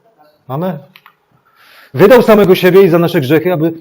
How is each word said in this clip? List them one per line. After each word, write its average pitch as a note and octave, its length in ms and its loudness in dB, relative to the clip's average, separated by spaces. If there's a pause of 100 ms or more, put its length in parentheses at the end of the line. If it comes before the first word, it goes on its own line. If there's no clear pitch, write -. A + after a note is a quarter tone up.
(480)
Amen. D#3 300 -10 (1160)
„Wydał G#3 280 4
samego G#3 340 2
siebie F#3 260 2
i F#3+ 80 2
za E3+ 100 0
nasze E3+ 220 -4
grzechy, D#3 320 -2
aby D#3+ 280 -4